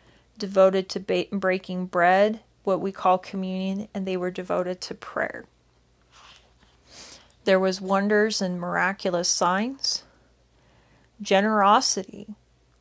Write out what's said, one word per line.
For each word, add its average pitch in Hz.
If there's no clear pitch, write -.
devoted 190
to 190
ba-, 185
breaking 185
bread, 190
what 190
we 196
call 185
communion, 190
and 190
they 185
were 180
devoted 180
to -
prayer. -
There 190
was 190
wonders 208
and 180
miraculous 180
signs, 202
generosity, 208